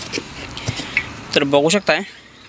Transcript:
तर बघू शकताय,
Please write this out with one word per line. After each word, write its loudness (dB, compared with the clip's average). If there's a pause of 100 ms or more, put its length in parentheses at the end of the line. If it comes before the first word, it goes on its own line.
(1400)
तर 6
बघू 4
शकताय, 4 (500)